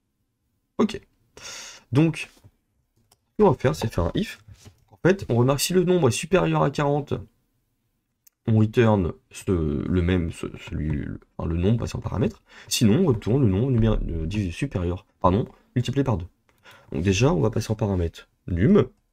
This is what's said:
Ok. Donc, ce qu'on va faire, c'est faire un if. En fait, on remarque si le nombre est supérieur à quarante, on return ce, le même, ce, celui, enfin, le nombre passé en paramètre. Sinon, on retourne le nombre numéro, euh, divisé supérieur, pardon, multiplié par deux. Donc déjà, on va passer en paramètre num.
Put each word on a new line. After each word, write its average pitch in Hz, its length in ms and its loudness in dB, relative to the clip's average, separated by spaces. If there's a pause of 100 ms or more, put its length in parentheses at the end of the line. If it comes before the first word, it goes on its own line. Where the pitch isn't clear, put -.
(800)
Ok. - 220 -2 (920)
Donc, 151 400 0 (800)
ce - 320 -6
qu'on 202 80 6
va 127 60 2
faire, 135 180 -2
c'est - 180 -6
faire 87 120 -2
un - 100 -2
if. - 240 -6 (540)
En - 40 -20 (120)
fait, 196 200 0
on 117 80 0
remarque 131 240 2
si - 120 -4
le 180 100 4
nombre 170 260 2
est 113 40 2
supérieur 160 500 0
à 147 80 2
quarante, 143 440 -2 (1300)
on 110 100 4
return 107 540 2 (200)
ce, - 180 -8
le 80 520 0
même, 85 280 0
ce, - 160 -10 (120)
celui, 76 460 -6 (320)
enfin, 82 120 -6
le 82 80 -2
nombre 104 240 2
passé - 160 -6
en - 40 -8
paramètre. - 420 -4 (260)
Sinon, 113 320 2
on 196 60 2
retourne 123 360 0
le 117 60 4
nombre 110 240 0
numéro, 110 240 2
euh, 80 300 -4
divisé 95 260 -4
supérieur, 90 520 -6 (160)
pardon, 95 280 0 (260)
multiplié 127 300 -2
par 117 120 0
deux. 90 120 -8 (640)
Donc 73 100 -4
déjà, 98 300 2
on 175 80 0
va 113 100 0
passer - 220 -4
en - 20 0
paramètre 95 540 -2 (180)
num. 131 420 4 (240)